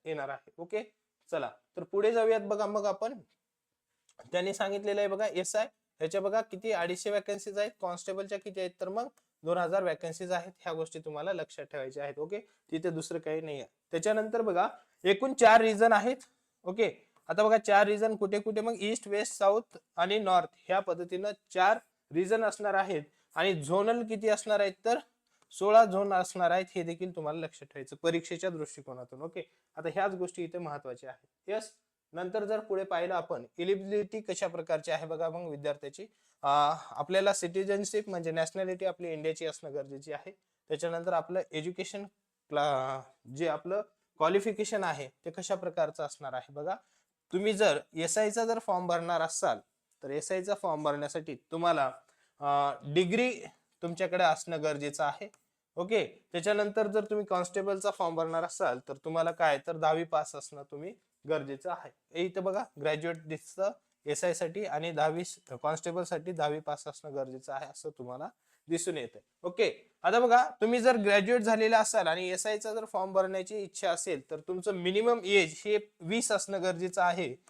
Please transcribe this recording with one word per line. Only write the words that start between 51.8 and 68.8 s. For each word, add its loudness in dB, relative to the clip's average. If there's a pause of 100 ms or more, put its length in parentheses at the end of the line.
अं, 0
डिग्री 2 (420)
तुमच्याकडे 0
असणं 2
गरजेचं -2
आहे. -4 (480)
ओके, -2
त्याच्यानंतर 2
जर 0
तुम्ही -2
कॉन्स्टेबलचा -2
फॉर्म -2
भरणार 0
असाल -2 (100)
तर -6
तुम्हाला -2
काय 4
तर -4
दहावी 2
पास -2
असणं -14
तुम्ही -12 (340)
गरजेचं -2
आहे. -12
हे 0
इथं -4
बघा -2 (160)
ग्रॅज्युएट -2 (100)
दिसतं -4 (360)
एसआय 0
साठी -4
आणि -4
दहावी 2 (400)
कॉन्स्टेबल -2
साठी -6
दहावी -2
पास -8
असणं -12
गरजेचं -8
आहे -8
असं -12
तुम्हाला -10 (400)
दिसून -2